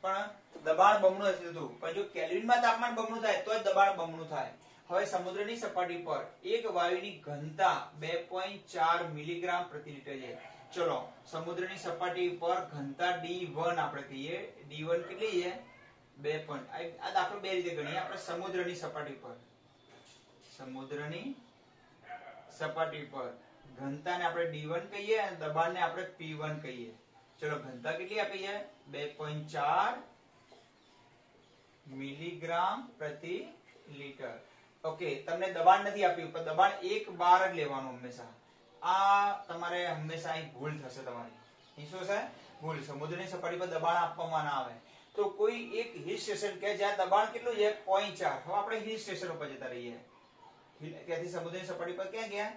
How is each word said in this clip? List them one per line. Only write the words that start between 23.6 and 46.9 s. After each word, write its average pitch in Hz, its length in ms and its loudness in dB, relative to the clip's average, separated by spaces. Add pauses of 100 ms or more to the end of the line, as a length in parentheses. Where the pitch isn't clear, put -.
ઘનતાને 151 460 -2
આપણે 170 200 2
ડી 151 220 -4
વન 165 140 -2
કહીએ 202 400 0
અને 185 160 -2
દબાણને 160 440 2
આપણે 170 220 0
પી 160 320 -8
વન 151 260 -4
કહીએ. 120 340 -10 (460)
ચલો, 147 180 -2
ઘનતા 127 340 -6
કેટલી 190 280 -4
આપી 196 180 -2
છે? 196 260 -4 (220)
બે 143 200 -6
પોઇન્ટ 151 460 -6
ચાર 156 500 2 (1800)
મિલીગ્રામ 165 1120 -2
પ્રતિ 156 500 -6 (400)
લિટર. 139 500 -10 (460)
ઓકે, 160 300 -2
તમને 175 380 -2
દબાણ 175 280 10
નથી 202 240 0
આપ્યું, 165 280 2
પણ 165 80 -4
દબાણ 165 300 6
એક 202 400 -2
બાર 180 420 8
જ - 20 -6
લેવાનું 135 380 -2
હંમેશા. 123 400 -12 (500)
આ 202 500 8 (100)
તમારે 175 440 -2
હંમેશા 160 440 -4
અહીં 160 220 -4
ભૂલ 147 260 -6
થશે 135 240 -10
તમારી. 120 280 -8 (460)
અહીં 147 140 -14
શું 185 100 -8
છે? 196 180 0 (420)
ભૂલ. 151 220 -4
સમુદ્રની 156 440 -6
સપાટી 175 300 -4
પર 180 100 -2
દબાણ 165 300 2
આપવામાં 165 480 0
ના 147 60 -2
આવે - 240 -4 (400)
તો 202 140 2
કોઈ 220 500 0
એક 175 280 -6
હિલ 180 120 -4
સ્ટેશન 202 400 -2
કે 196 180 0
જ્યાં 202 200 2